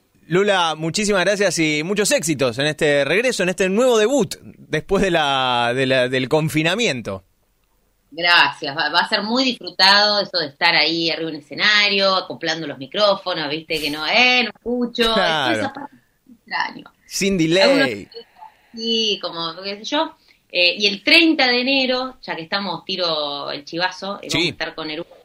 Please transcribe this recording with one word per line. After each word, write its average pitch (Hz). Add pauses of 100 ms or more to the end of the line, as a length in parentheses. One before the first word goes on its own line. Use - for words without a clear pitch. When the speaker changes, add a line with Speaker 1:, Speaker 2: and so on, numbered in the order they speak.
(280)
Speaker 1:
Lula, 175
muchísimas 180
gracias 190
y 151
muchos 196
éxitos 139
en 143
este 147
regreso, 202
en 175
este 185
nuevo 233
debut 220
después 156
de 190
la, 131
de 135
la, 131
del 131
confinamiento. 156 (880)
Speaker 2:
Gracias, 156
va, 151
va 170
a 185
ser 208
muy 233
disfrutado 202
eso 180
de 160
estar 170
ahí 165
arriba 156
en 151
un 147
escenario, 196
acoplando 160
los 135
micrófonos, 180
¿viste? 156
Que 147
no, 151
eh, 247
no 214
escucho, 233
Speaker 1:
Claro. 156
Speaker 2:
esa -
parte - (360)
extraño. - (140)
Speaker 1:
Sin 196
Speaker 2:
Algunos 180
Speaker 1:
delay. 101 (680)
Speaker 2:
sí, 226
como, 165
qué 202
sé 214
yo. 311 (360)
Eh, 175
y 208
el 202
treinta 320
de 247
enero, 254
ya 170
que 165
estamos, 180
tiro 151
el 143
chivazo, 180
eh, -
vamos -
Speaker 1:
Sí. 165
Speaker 2:
a -
estar 160
con 156
Eruca 156